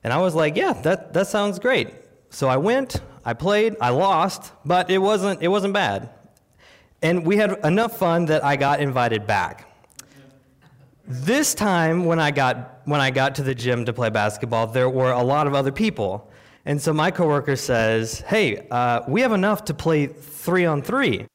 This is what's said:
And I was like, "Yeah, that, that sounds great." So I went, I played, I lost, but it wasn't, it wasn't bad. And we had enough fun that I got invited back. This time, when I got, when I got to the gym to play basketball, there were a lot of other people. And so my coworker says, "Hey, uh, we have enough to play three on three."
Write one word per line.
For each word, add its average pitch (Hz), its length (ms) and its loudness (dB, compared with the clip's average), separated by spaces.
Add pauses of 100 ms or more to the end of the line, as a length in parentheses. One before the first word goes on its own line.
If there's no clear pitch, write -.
And 113 80 -2
I 139 60 0
was 175 180 0
like, 156 180 2
"Yeah, 339 180 0
that, - 420 -2
that 190 120 2
sounds 202 320 -2
great." 226 340 0 (380)
So - 160 -4
I 127 100 2
went, 240 440 0 (240)
I 117 80 -4
played, 208 480 0
I 120 100 0
lost, 180 640 0 (120)
but 180 240 2
it 190 100 2
wasn't, 196 440 0
it 165 60 2
wasn't 196 260 0
bad. 139 360 -2 (920)
And 165 240 0
we 202 120 4
had 208 260 2
enough 208 340 2
fun 170 280 2
that 151 180 2
I 143 100 2
got 139 240 2
invited 120 480 0
back. 98 420 -4 (1400)
This 170 440 0
time, 175 520 0
when 165 160 2
I 147 100 2
got, 127 540 -2
when 147 160 0
I 135 100 2
got 131 260 0
to 147 60 -6
the 131 120 -2
gym 120 320 -2
to 120 60 -4
play 113 180 -2
basketball, 113 580 0
there 127 200 2
were 127 220 2
a 123 140 2
lot 143 240 2
of 139 60 -2
other 139 180 0
people. 107 580 -4 (340)
And 147 160 -2
so 160 120 0
my 151 180 0
coworker 147 460 0
says, 113 640 0
"Hey, 165 500 0
uh, 120 380 0
we 175 140 0
have 254 100 2
enough 196 320 0
to 156 100 -4
play 156 320 0
three - 600 -2
on 151 160 0
three." 220 520 -2